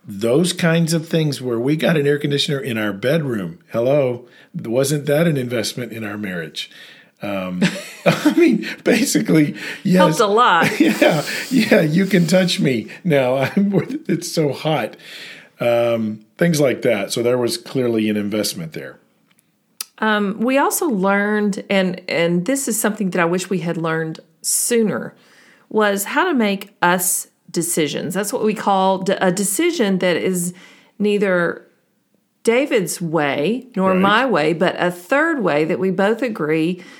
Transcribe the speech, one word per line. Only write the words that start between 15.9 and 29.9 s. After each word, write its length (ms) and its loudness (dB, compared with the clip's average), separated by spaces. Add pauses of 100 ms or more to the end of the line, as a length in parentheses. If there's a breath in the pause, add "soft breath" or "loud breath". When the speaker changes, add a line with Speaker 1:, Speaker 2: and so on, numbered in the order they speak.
Speaker 1:
things 200 4
like 220 2
that. 320 0
So 80 -2
there 160 2
was 200 -2
clearly 520 0
an 80 -2
investment 560 -4
there. 240 -12 (1000)
Speaker 2:
Um, 400 0
we 180 0
also 320 0
learned, 800 0
and, 400 0
and 360 0
this 220 -2
is 120 -2
something 320 -2
that 100 0
I 40 4
wish 260 -2
we 80 0
had 180 -4
learned 420 -4 (220)
sooner, 720 -2 (560 soft breath)
was 360 0
how 200 0
to 80 0
make 480 -2
us 460 0 (240)
decisions. 640 -2
That's 180 -4
what 100 -2
we 120 2
call 440 2
d-, 220 -2
a 100 2
decision 680 0